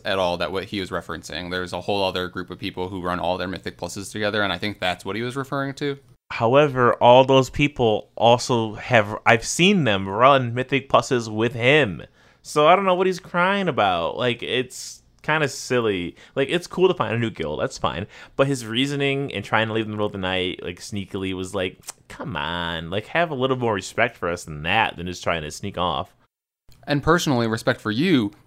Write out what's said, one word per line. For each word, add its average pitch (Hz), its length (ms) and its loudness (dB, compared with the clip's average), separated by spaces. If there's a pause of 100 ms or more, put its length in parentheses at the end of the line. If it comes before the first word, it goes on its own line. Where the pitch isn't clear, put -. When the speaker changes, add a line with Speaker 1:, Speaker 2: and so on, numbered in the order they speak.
Speaker 1:
at 98 140 0
all 87 180 2
that 85 160 -4
what 92 120 -4
he 98 160 -6
was 90 100 -6
referencing. 85 600 -8
There's 90 220 -6
a 90 80 -6
whole 101 240 0
other 90 240 -2
group 90 220 -10
of 90 80 -12
people 92 300 -8
who 95 140 -8
run 90 160 -2
all 87 200 -2
their 90 100 -6
Mythic 90 300 -10
Pluses 90 340 -10
together, 104 300 -2
and 98 100 -2
I 95 60 -4
think 104 200 -6
that's 90 260 -4
what 98 120 -6
he 113 60 -6
was 123 140 -8
referring 139 380 -6
to. 143 240 -6 (340)
Speaker 2:
However, 127 600 4
all 123 300 8
those 131 260 4
people 120 640 0
also 117 580 4
have, 107 500 2
I've 117 200 4
seen 185 400 4
them 98 240 0
run 120 460 4
Mythic 127 340 -2
Pluses 117 440 2
with 117 220 0
him. 120 480 2 (400)
So 151 260 2
I 180 80 8
don't 196 80 -2
know 185 100 4
what 185 120 2
he's 180 140 -2
crying 185 480 -2
about. 92 480 0
Like, 120 260 -2
it's - 600 -6 (200)
kinda 156 260 0
silly. 104 680 -2 (200)
Like, 135 140 -2
it's 175 180 -4
cool - 220 2
to 175 60 2
find 110 200 -2
a 117 40 -2
new 113 120 -2
guild, 78 300 -6
that's - 180 -4
fine. 80 280 -4 (300)
But 139 120 4
his 123 180 -4
reasoning 139 680 -2
and 98 100 -6
trying 110 240 2
to 110 60 -6
leave 113 100 0
in 107 60 -6
the 107 60 -6
middle 104 100 0
of 101 60 -6
the 101 60 -8
night, 92 440 -2
like, 87 180 -10
sneakily 95 540 -6
was 92 200 -8
like, 92 240 -4 (300)
come - 280 -10
on. 82 540 -6
Like, 101 160 -6
have 165 240 -2
a 147 40 -6
little 127 220 -2
more 117 180 -2
respect 110 420 -4
for 90 120 -4
us 87 160 -4
than 76 180 -12
that, 98 340 0
than 85 100 -10
just 90 180 -10
trying 85 180 -2
to 76 80 -8
sneak 95 280 -10
off. 87 360 -2 (720)
Speaker 1:
And 147 140 0
personally, 147 460 2
respect 113 320 -2
for 107 100 -4
you, 127 400 2 (160)